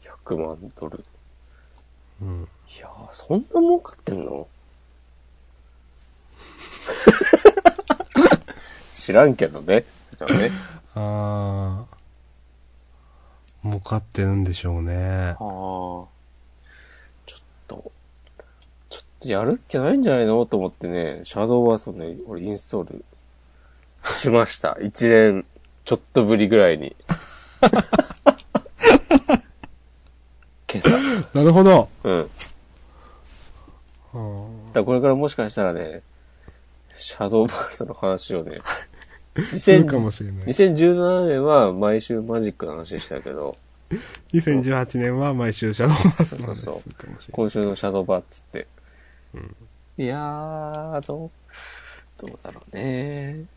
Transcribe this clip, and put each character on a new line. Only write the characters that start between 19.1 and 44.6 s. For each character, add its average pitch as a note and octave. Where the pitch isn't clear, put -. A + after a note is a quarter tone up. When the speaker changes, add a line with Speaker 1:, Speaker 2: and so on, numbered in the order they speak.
Speaker 1:
と C3+
や G#2
る F3+
っ -
き -
ゃ C3
な D3
い C#4
ん C#4
じ A3
ゃ C3+
な B2
い A2+
の A2+
と A2+
思 F#2
っ E2+
て -
ね、 E2+
シ -
ャ G#2
ド B2
ウ A#2+
バ A2+
ー -
ス -
ト -
ね、 E2
俺 G2
イ F#2+
ン G#2
ス -
ト F#2+
ー -
ル -
し -
ま A#2
し -
た。 -
<laughs> -
一 G#2
年 A2
ち -
ょ -
っ -
と B2+
ぶ A2
り G#2
ぐ A2
ら F#2+
い D#2
に。 C#2
<laughs> -
今 -
朝。 -
Speaker 2:
な C#3+
る E3
ほ F#3
ど。 F3+
Speaker 1:
う -
ん。 E2
Speaker 2:
あ B2
ー。 G#2+
Speaker 1:
だ -
か A#2+
ら G#2
こ B2
れ B2
か C#3+
ら C3
も C#3+
し -
か G#2+
し -
た G#2
ら F2
ね、 E2+
シ -
ャ G2+
ド A2
ー -
バ -
ー -
ス -
の -
話 F#2+
を E2
ね、 D#2
Speaker 2:
<laughs> -
Speaker 1:
二 E3+
千 -
Speaker 2:
す -
る D#3+
か C#3
も A2
し -
れ -
な F#2+
い。 -
Speaker 1:
二 B2+
千 F#3+
十 E3+
七 F3+
年 C#3
は C3+
毎 G#2
週 A2+
マ A2+
ジ G#2+
ッ F#2+
ク -
の D#2
話 E2
で D#2
し -
た C2+
け C2
ど、 C#2+
Speaker 2:
二 E3+
千 C#3+